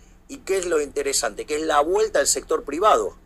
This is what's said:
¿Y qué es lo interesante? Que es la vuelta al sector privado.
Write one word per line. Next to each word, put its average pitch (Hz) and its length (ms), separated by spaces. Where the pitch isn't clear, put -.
¿Y 277 120
qué 190 180
es 180 80
lo 160 160
interesante? 127 640
Que 151 100
es 151 60
la 156 180
vuelta 185 400
al 135 80
sector 156 360
privado. 147 520